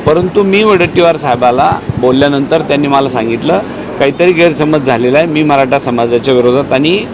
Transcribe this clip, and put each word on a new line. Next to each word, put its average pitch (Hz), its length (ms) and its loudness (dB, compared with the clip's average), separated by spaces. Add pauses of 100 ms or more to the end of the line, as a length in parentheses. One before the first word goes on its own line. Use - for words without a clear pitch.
परंतु 180 400 0
मी 196 200 2
वडेट्टीवार 175 540 2
साहेबाला 131 600 0 (180)
बोलल्यानंतर 139 640 0
त्यांनी 147 260 -2
मला 139 220 0
सांगितलं 120 500 -2 (400)
काहीतरी 147 320 2
गैरसमज 156 520 0
झालेला 123 340 0
आहे, 165 100 2
मी 151 160 -2
मराठा 139 360 0
समाजाच्या 120 540 0
विरोधात 127 400 2
आणि 156 400 0